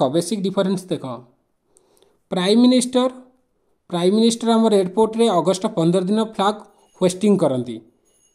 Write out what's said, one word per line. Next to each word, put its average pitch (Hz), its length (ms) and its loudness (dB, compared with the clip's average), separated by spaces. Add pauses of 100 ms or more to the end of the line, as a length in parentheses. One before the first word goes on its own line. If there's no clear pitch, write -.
ବେସିକ୍ 170 340 -4
ଡିଫରେନ୍ସ 190 440 -2
ଦେଖ, 147 180 -8 (1300)
ପ୍ରାଇମ୍ 196 300 2
ମିନିଷ୍ଟର, 254 500 2 (800)
ପ୍ରାଇମ୍ 175 240 0
ମିନିଷ୍ଟର 226 360 2
ଆମର 226 200 4
ରେଡ୍ 196 240 2
ଫୋର୍ଟରେ 226 340 0
ଅଗଷ୍ଟ 185 380 0
ପନ୍ଦର 175 360 0
ଦିନ 214 220 -2
ଫ୍ଲାଗ୍ 214 340 -4 (420)
ହୋଏଷ୍ଟିଂ 185 360 2
କରନ୍ତି। 127 400 -2 (580)